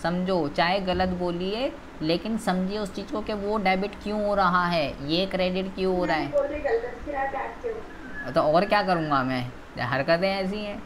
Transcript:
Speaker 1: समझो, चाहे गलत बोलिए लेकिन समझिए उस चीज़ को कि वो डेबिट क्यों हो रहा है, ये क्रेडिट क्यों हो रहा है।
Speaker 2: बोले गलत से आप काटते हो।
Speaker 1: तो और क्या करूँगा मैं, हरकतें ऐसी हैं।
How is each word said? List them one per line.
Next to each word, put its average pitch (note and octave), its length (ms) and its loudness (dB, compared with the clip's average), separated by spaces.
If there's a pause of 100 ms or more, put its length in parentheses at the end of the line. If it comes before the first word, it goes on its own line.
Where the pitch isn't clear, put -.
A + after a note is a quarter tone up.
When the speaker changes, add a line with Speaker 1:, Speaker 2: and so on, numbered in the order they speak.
Speaker 1:
समझो, F3 460 0
चाहे E3+ 320 2
गलत F#3 280 2
बोलिए F3+ 640 -2 (300)
लेकिन F3 360 0
समझिए F#3+ 400 0
उस G3 160 -4
चीज़ G3+ 180 -8
को G#3+ 80 -2
कि G#3 120 -4
वो G#3 260 0
डेबिट F#3+ 320 2 (120)
क्यों G#3 240 -2
हो G3+ 80 2
रहा F3+ 320 4
है, C#3+ 460 0
ये F#3 140 4
क्रेडिट F#3+ 480 0
क्यों F#3+ 220 2
हो F3+ 80 2
रहा E3 120 2
है। C#3+ 120 0
Speaker 2:
बोले D4 300 0
गलत - 480 -2
से D4 100 -4
आप C4+ 160 -2
काटते - 360 -6
हो। - 640 -8
Speaker 1:
तो D#3 100 2
और D#3 240 6
क्या G#3 180 4
करूँगा D#3 400 2
मैं, B2+ 280 -2 (300)
हरकतें C#3+ 480 2
ऐसी G3 280 0
हैं। G#3 300 -8